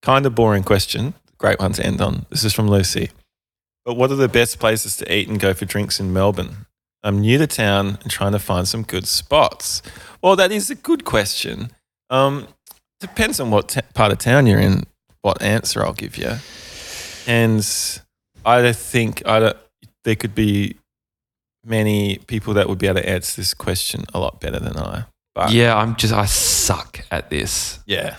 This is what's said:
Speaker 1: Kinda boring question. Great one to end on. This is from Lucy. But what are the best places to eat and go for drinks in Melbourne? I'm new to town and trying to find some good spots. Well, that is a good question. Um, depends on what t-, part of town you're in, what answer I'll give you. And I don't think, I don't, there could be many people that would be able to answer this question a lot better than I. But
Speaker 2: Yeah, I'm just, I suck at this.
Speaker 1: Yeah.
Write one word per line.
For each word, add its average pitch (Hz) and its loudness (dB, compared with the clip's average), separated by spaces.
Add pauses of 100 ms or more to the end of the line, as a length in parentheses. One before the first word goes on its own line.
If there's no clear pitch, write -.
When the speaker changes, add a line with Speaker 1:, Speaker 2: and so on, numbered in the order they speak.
Speaker 1:
Kinda 135 4
boring 110 2
question. 104 0 (240)
Great 101 0
one 95 0
to - -4
end 92 -2
on. - -2
This - -4
is 107 0
from 107 0
Lucy. 98 2 (760)
But 120 -4
what 127 2
are 139 -2
the 135 4
best 120 2
places 110 0
to - -6
eat 101 0
and 107 -2
go 98 2
for 101 -6
drinks 104 -4
in 92 -2
Melbourne? 95 -2 (360)
I'm 101 0
new 113 4
to 156 4
town 101 0
and 101 -10
trying 98 -2
to 104 0
find 90 -2
some 113 -4
good 90 -6
spots. - 0 (400)
Well, 190 6
that 185 4
is 208 -4
a 277 -8
good 302 -2
question. 104 -2 (400)
Um, 135 0 (520)
depends 214 -2
on 123 -2
what 104 2
t-, 127 -2 (140)
part 107 4
of - 0
town 131 6
you're 104 6
in, 98 2 (360)
what - -2
answer 107 0
I'll - -4
give - -10
you. - -4 (920)
And 113 0 (440)
I 123 6
don't 120 4
think, - -2
I 110 4
don't, 110 2 (480)
there 113 0
could 104 -6
be 101 0 (880)
many 107 0
people 107 -4
that 101 2
would 95 -4
be 98 0
able 95 2
to - -4
answer 92 -4
this 90 -4
question - -6 (100)
a - -2
lot - -4
better - -6
than - -6
I. 76 -8 (300)
But - 0
Speaker 2:
Yeah, 117 6
I'm 113 0
just, 104 0
I 104 0
suck - -2
at - -6
this. - -6
Speaker 1:
Yeah. 87 -6